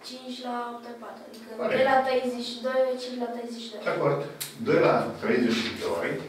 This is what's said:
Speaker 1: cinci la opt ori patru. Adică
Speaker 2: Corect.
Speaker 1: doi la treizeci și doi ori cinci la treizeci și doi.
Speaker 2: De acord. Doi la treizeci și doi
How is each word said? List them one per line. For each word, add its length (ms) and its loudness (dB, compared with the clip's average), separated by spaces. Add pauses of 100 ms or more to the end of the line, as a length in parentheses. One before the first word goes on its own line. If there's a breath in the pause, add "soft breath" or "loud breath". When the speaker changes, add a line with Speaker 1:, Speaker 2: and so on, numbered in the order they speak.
Speaker 1:
cinci 380 -10
la 100 -4 (160)
opt 160 -12
ori 160 -12
patru. 240 -14
Adică 280 -16
Speaker 2:
Corect. 200 0
Speaker 1:
doi 160 6
la 140 8
treizeci 440 0
și 60 -8 (100)
doi 120 2 (100)
ori 140 -2
cinci 220 -6
la 100 -4
treizeci 300 -8
și 80 -10
doi. 140 -10
Speaker 2:
De 100 0
acord. 240 2 (460)
Doi 220 6
la 60 6 (280)
treizeci 400 4
și 80 -2 (140)
doi 260 -2 (180)